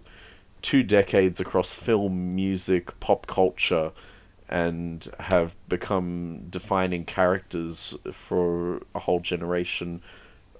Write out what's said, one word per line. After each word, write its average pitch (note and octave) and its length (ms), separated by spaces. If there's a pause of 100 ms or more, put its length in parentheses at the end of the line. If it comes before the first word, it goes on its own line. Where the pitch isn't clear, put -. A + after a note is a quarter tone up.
(600)
two C3+ 200
decades G2 580
across F#2 340
film, F#2 600
music, F#2+ 640
pop - 280
culture, F2 640 (580)
and E2+ 640 (100)
have E2+ 340 (140)
become F2 800
defining F2+ 560
characters F2+ 920 (160)
for F2 720 (140)
a - 40
whole F2+ 200
generation F2 840 (580)